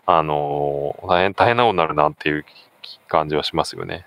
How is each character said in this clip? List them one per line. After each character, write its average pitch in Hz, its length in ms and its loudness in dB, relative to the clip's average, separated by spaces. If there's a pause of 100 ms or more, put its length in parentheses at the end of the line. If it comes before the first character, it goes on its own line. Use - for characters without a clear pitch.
あ 85 180 4
の、 73 800 -4
大 90 200 2
変、 98 100 2
大 98 140 2
変 117 100 2
な 123 60 2
こ 120 60 4
と 104 40 2
に 90 60 -2
な 82 80 4
る 78 80 -4
な 76 160 4
っ - 20 -8
て - 160 -4
い 76 100 0
う 76 60 -8 (640)
感 78 220 0
じ 76 60 0
は 73 60 0
し - 140 -6
ま 78 80 2
す - 100 -12
よ - 120 -10
ね。 87 200 -10